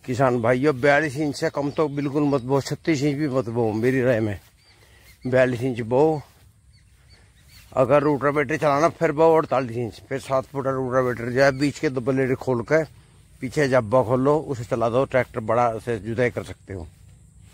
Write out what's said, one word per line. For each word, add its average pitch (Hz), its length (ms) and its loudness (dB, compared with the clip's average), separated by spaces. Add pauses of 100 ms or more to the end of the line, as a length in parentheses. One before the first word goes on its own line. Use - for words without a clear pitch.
किसान 123 360 0
भाइयों, 127 400 2
बयालीस 143 360 2
इंच 147 180 -2
से 160 160 -2
कम 143 200 -4
तो 160 180 0
बिल्कुल 143 360 -2
मत 139 180 2
बो, 135 180 0
छत्तीस 143 420 -2
इंच 147 140 0
भी 151 120 -2
मत 123 200 -2
बो, 113 240 0
मेरी 123 280 0
राय 120 180 2
में 104 200 -2 (840)
बयालीस 127 380 2
इंच 123 200 -4
बो। 139 400 2 (1500)
अगर 135 300 4
रोटावेटर 143 540 0
चलाना, 151 340 2
फिर 160 200 -2
बो 160 220 4
अड़तालीस 131 440 0
इंच, 117 240 -6
फिर 135 200 -8
सात 135 240 -2
फुट 135 220 -6
रोटावेटर 127 640 -2
जो 131 120 2
है, 139 100 6
बीच 135 260 -2
के 156 100 0
दो 131 120 -4
ब्लेड 131 360 0
खोल 120 260 -2
के 156 200 0 (580)
पीछे 139 280 -2
जब्बा 123 340 4
खोल 127 180 0
लो, 147 180 2
उसे 131 260 -8
चला 120 240 -2
दो, 127 160 0
ट्रैक्टर 120 360 -2
बड़ा 113 380 0
से 117 200 -6
जुताई 113 300 -2
कर 101 160 -8
सकते - 280 -16
हो, 85 140 -12 (680)